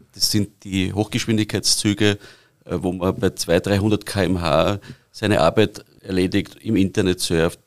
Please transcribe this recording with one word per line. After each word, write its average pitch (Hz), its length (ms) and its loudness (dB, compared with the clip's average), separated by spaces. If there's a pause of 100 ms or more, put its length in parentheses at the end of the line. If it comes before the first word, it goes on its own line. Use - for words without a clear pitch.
(140)
Das - 180 -2
sind - 320 -2
die 95 300 -2
Hochgeschwindigkeitszüge, 104 1200 0 (480)
äh, 90 120 -4
wo 90 140 -2
man 92 280 -2
bei 95 120 0
zwei, - 280 0
dreihundert 101 460 0
K 101 180 -2
M 87 180 0
H 82 380 2 (320)
seine 104 300 0
Arbeit 101 440 2 (160)
erledigt, 95 600 -2
im 110 140 -2
Internet 95 440 2
surft, 85 480 0